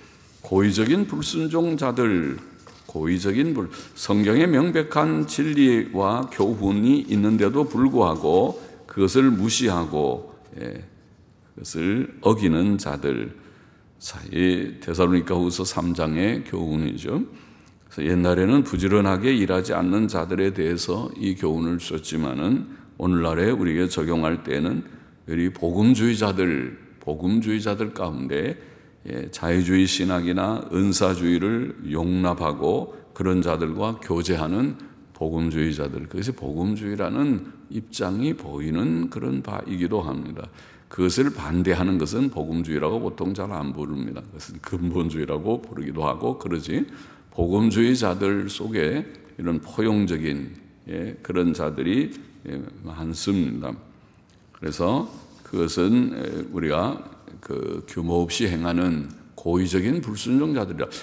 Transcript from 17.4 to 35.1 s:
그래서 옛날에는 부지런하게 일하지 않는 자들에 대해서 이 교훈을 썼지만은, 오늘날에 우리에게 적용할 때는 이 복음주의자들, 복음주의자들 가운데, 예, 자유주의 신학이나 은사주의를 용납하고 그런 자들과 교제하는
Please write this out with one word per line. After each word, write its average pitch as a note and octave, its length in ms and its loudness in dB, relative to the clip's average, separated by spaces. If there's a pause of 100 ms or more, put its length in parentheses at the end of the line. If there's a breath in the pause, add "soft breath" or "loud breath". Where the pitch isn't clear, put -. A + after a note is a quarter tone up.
그래서 D2+ 200 -4
옛날에는 F2+ 540 4
부지런하게 G2 720 2
일하지 F#2 380 2
않는 F#2 340 2
자들에 F#2 460 0
대해서 F2 640 -2
이 F#2+ 180 -2
교훈을 E2 460 -2
썼지만은, D#2 840 -2 (300 loud breath)
오늘날에 F2 540 2
우리에게 F2+ 380 2
적용할 E2 540 0
때는 D2 400 -2 (460 loud breath)
이 E2+ 200 0
복음주의자들, F#2+ 1300 2 (220)
복음주의자들 G#2+ 920 0
가운데, D#2+ 640 -4 (520 loud breath)
예, C#2 200 -8
자유주의 F2+ 560 4
신학이나 F#2 840 0
은사주의를 F#2 1200 0
용납하고 F2 1040 0 (180 loud breath)
그런 F#2 280 2
자들과 F2 600 -2
교제하는 F2 760 -2 (360 loud breath)